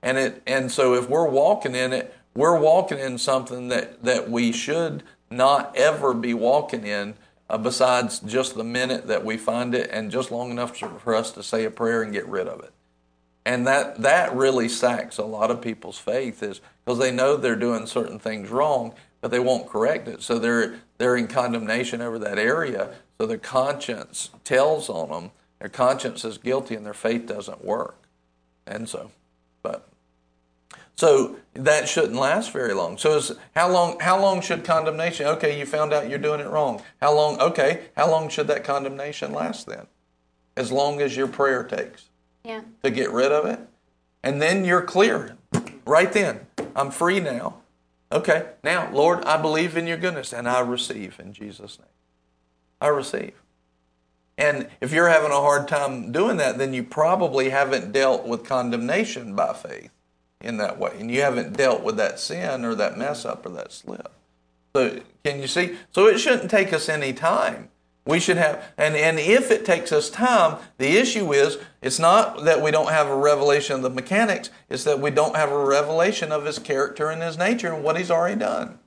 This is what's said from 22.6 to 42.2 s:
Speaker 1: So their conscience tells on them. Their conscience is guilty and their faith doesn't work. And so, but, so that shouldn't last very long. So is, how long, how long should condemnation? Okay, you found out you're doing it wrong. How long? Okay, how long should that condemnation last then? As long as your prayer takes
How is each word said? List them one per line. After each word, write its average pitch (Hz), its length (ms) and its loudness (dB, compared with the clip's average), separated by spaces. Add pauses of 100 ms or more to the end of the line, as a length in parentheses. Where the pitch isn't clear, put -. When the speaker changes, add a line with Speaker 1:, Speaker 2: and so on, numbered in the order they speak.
Speaker 1:
So 110 80 -2
their 110 120 -6
conscience 131 920 -4 (140)
tells 143 460 2
on 82 200 -6
them. 85 200 -10 (300)
Their 104 100 -12
conscience 127 540 -2
is 110 140 -8
guilty 127 360 -4
and 107 100 -12
their 104 80 -12
faith 117 340 -2
doesn't 104 380 -10
work. 104 320 -4 (680)
And 110 220 -10
so, - 220 -12 (520)
but, - 260 -10 (1080)
so 139 400 4 (180)
that 143 340 2
shouldn't 123 280 0
last 151 360 0
very 120 220 -4
long. 90 240 -4
So 156 180 2
is, - 160 -2 (220)
how 175 160 2
long, 175 300 2
how 180 200 2
long 190 200 2
should 165 240 -4
condemnation? 160 600 0
Okay, 151 320 0
you 143 80 -8
found 151 260 0
out 147 180 0
you're 139 80 -6
doing 147 220 -2
it 143 80 -8
wrong. 143 340 -2 (180)
How 147 140 4
long? 151 260 2
Okay, 160 440 2 (120)
how 151 140 4
long 160 180 2
should 147 200 -4
that 151 160 -2
condemnation 139 680 -6
last 151 340 -6
then? - 200 -14 (720)
As 123 160 -4
long 143 280 0
as 131 160 -2
your 131 120 -2
prayer 135 360 0
takes - 420 -8 (380)